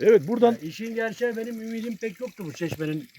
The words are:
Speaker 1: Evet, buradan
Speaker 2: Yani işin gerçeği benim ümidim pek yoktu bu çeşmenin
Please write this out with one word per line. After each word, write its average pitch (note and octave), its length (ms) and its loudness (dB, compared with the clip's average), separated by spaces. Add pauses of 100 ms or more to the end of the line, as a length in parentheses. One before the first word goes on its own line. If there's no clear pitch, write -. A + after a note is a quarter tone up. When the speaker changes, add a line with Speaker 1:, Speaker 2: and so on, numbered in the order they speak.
Speaker 1:
Evet, F3 280 8
buradan A#3 240 4
Speaker 2:
Yani A3+ 160 -6
işin A3 260 -8
gerçeği A3+ 420 -2
benim A3+ 260 -8
ümidim A3+ 340 -6
pek G#3+ 240 -8
yoktu G#3+ 260 -10
bu D3 60 -8
çeşmenin D#3 560 -6 (100)